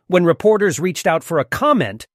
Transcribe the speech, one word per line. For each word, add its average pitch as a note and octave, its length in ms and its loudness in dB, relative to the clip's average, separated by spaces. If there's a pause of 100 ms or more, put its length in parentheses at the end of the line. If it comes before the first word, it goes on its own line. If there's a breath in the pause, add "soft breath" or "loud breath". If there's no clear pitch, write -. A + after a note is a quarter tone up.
when F3+ 180 2
reporters G3 540 2
reached F3 260 -4
out E3 180 0
for E3+ 140 -4
a C3+ 80 0
comment, F3 680 -2